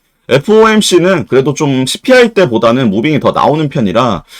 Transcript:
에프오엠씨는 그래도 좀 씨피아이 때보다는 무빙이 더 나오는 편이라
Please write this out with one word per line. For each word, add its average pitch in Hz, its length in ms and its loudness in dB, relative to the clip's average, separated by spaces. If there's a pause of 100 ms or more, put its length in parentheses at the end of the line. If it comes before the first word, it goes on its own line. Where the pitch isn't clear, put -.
(300)
에프오엠씨는 185 960 2
그래도 139 260 0
좀 135 320 -2
씨피아이 240 480 0
때보다는 120 560 0
무빙이 123 320 -2
더 104 100 0
나오는 143 380 -2
편이라 110 560 -2 (140)